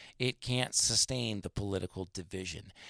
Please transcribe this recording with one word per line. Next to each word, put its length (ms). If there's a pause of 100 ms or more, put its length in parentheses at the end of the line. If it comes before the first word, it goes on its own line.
(180)
It 220
can't 340
sustain 680
the 100
political 640
division. 580 (180)